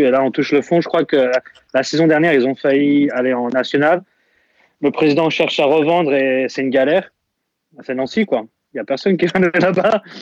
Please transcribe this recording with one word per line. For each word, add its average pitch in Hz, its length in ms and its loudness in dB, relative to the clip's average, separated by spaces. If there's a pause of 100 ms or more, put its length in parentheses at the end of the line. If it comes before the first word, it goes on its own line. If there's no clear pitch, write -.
Et 127 60 2
là, 135 120 2
on 131 80 -2
touche 143 220 -4
le 143 100 2
fond. 170 180 0
Je - 80 -4
crois 165 160 0
que 156 120 -2
la, 127 240 2 (340)
la 131 80 0
saison 156 240 0
dernière, 160 280 2
ils 127 120 2
ont 135 80 -2
failli 143 560 2
aller 127 240 -2
en 120 140 -4
national. 147 540 0 (800)
Le 143 120 0
président 156 360 0
cherche 151 300 -2
à 156 60 2
revendre 151 500 2
et 135 340 0
c'est 135 140 -6
une 135 80 -2
galère. 139 400 0 (760)
C'est 131 100 -8
Nancy, 135 320 -2
quoi. 113 200 -4 (280)
Il 135 40 -10
y - 20 -6
a 104 40 -8
personne 165 340 -2
qui 175 80 0
va 185 120 -2
là-bas. 180 640 0 (200)